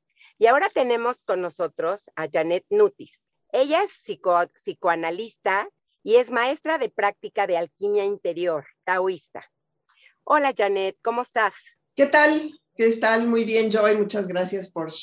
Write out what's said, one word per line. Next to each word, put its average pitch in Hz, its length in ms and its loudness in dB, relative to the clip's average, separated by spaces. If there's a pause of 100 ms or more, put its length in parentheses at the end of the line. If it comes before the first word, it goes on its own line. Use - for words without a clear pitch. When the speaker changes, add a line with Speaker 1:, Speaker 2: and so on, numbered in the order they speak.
(360)
Speaker 1:
y 220 120 4
ahora 302 200 4
tenemos 240 560 -2
con 185 160 -2
nosotros 170 760 -6
a 156 160 -8
Janet 170 380 -2
Nutis. - 540 0 (300)
Ella 294 320 2
es 392 60 -6 (140)
psico-, 175 480 0
psicoanalista 190 1200 -4 (320)
y 220 140 2
es 240 140 4
maestra 269 460 -2
de 262 140 -6
práctica 202 560 -4
de 175 100 0
alquimia 196 480 -2
interior, 175 600 -4 (180)
taoísta. 185 680 -4 (760)
Hola, 277 300 2
Janet, 196 480 -2
¿cómo 233 200 -4
estás? 220 320 -2 (420)
Speaker 2:
¿Qué 277 80 4
tal? 302 560 2 (160)
¿Qué 226 200 2
tal? 226 320 0
Muy 233 160 2
bien, 220 280 0
Joy. 214 240 4
Muchas 202 320 -2
gracias 185 420 -6
por 156 220 -8 (100)